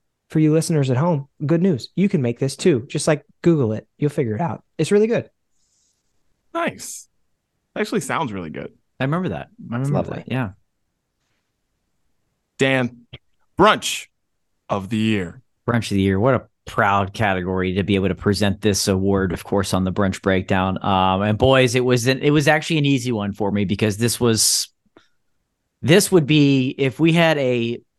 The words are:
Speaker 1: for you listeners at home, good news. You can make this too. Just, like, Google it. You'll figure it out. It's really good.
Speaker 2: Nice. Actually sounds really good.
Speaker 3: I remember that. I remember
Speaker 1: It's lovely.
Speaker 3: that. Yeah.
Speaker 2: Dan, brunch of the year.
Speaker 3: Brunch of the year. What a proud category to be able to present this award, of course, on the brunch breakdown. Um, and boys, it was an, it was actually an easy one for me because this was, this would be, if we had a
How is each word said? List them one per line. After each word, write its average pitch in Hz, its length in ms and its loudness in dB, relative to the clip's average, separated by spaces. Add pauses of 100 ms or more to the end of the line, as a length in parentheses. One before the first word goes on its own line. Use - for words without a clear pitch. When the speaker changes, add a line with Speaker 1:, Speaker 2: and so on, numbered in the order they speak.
(320)
Speaker 1:
for 160 80 0
you 156 120 4
listeners 156 380 0
at 123 80 2
home, 147 300 0 (180)
good 165 160 0
news. 175 340 0
You 196 140 2
can 147 140 0
make 120 160 -2
this 135 160 -4
too. 143 320 2
Just, - 200 -4
like, 147 160 0 (200)
Google 143 300 2
it. - 140 -10 (120)
You'll 147 100 0
figure 120 240 -4
it 110 80 -4
out. 127 220 -6 (160)
It's 160 120 0
really 208 140 4
good. 214 240 -2 (1200)
Speaker 2:
Nice. - 560 -8 (680)
Actually 214 260 -4
sounds 131 320 -4
really 87 160 -8
good. 69 240 -12 (260)
Speaker 3:
I 131 40 -2
remember 160 260 -2
that. 69 200 -8
I - 160 -20
remember 120 180 -6
Speaker 1:
It's 143 100 -4
lovely. - 240 -4
Speaker 3:
that. - 140 -12
Yeah. 120 180 -4 (2000)
Speaker 2:
Dan, 131 480 -2 (520)
brunch - 500 2 (640)
of 98 200 -6
the 110 80 -2
year. 107 440 -2 (260)
Speaker 3:
Brunch 117 240 -2
of 101 40 -2
the 98 60 2
year. 95 180 2
What 127 160 2
a - 120 -4 (180)
proud 101 480 0
category 92 640 -2
to 98 80 0
be 98 120 0
able 95 140 0
to 87 60 -2
present 101 460 -2
this 104 260 0
award, 95 440 0
of 80 120 -8
course, 98 300 -2
on 95 100 0
the 92 80 -2
brunch 95 300 -2
breakdown. 95 640 0
Um, 95 380 2
and 107 160 0
boys, 131 380 4
it 123 100 0
was 123 220 0
an, 131 120 0
it 147 120 2
was 147 160 2
actually 156 320 0
an 143 60 0
easy 127 260 0
one 101 220 -4
for 101 180 -2
me 101 140 0
because 101 320 -2
this 117 220 -2
was, - 500 0 (1120)
this 165 300 4
would 170 140 4
be, 139 520 4
if 135 220 -2
we 160 140 4
had 165 240 4
a 120 420 -2 (200)